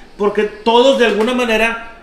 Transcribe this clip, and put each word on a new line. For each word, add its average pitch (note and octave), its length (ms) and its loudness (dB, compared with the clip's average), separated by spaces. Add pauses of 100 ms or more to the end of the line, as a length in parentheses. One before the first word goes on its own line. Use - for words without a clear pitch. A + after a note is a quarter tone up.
(160)
porque G#3 280 -2
todos A#3 540 2
de A#3 80 2
alguna A3 280 -2
manera, A3+ 580 -2 (100)